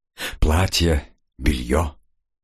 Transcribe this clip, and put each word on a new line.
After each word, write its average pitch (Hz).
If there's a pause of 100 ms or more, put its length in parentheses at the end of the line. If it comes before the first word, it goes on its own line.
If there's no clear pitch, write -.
(380)
Платье, 82 (300)
белье. 69 (480)